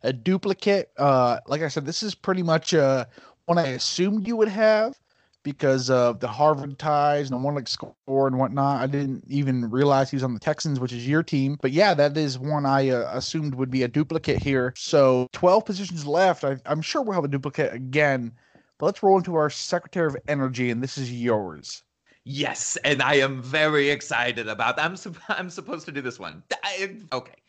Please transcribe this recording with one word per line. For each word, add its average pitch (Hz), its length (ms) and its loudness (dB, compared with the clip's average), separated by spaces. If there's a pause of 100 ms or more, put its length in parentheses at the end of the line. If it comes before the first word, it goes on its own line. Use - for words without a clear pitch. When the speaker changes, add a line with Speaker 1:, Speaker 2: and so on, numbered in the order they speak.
Speaker 1:
a 131 100 -2
duplicate. 190 840 0
Uh, 127 500 4
like 151 160 -2
I 180 40 -2
said, 156 180 -6
this 165 160 -6
is 208 140 -6
pretty 185 280 -2
much, 160 300 2
uh, 135 320 4 (400)
one 170 120 2
I 156 100 2
assumed 185 580 -2
you 233 120 -4
would 220 100 4
have 214 500 2 (460)
because 135 460 0
of 123 300 4
the 123 80 -4
Harvard 139 500 0
ties 147 520 0
and 123 100 -4
the - 20 -4
one, 143 140 -2
like, 135 140 -8
score - 260 -10 (320)
and 127 100 0
whatnot. 135 440 0
I 131 60 -2
didn't 139 420 -4
even 131 400 0
realize 135 420 2
he 139 60 -4
was 131 60 -2
on 123 100 -2
the 110 80 -8
Texans, 151 360 -2
which 123 140 -4
is 120 160 -8
your 156 160 2
team. 139 380 0
But 131 100 0
yeah, 185 220 4
that 147 240 2
is 139 200 -2
one 143 280 -4
I, 135 240 2
uh, 120 240 0
assumed 147 420 -6
would 127 160 -4
be 131 120 0
a 120 40 0
duplicate 147 560 -2
here. 127 320 0
So 131 560 4
twelve 190 320 4
positions 180 420 -8
left. 170 380 2
I, 135 220 -2
I'm 156 160 -2
sure 285 200 -4
we'll 208 140 -2
have 165 80 2
a 143 60 -2
duplicate 139 440 -2
again. 131 600 0 (440)
But 151 100 0
let's 202 140 -2
roll 196 160 6
into 180 180 -2
our 151 140 2
Secretary - 580 -4
of 135 100 -4 (100)
Energy, 131 420 0
and 120 140 -2
this 135 140 -8
is 123 160 -6
yours. 107 680 -4 (440)
Speaker 2:
Yes, 139 580 -6
and 139 180 2
I 143 140 2
am 135 260 2
very 147 480 2
excited 120 600 -4
about 113 260 -2
that. 151 100 -2
I'm 180 120 -6
sup-, 165 260 -14
<laughs> - 60 -18
I'm 185 200 -6
supposed 160 360 -12
to 156 80 -14
do 139 80 -6
this 123 180 -8
one. 82 240 -14 (180)
I, 196 360 -8 (160)
okay. - 220 -10 (140)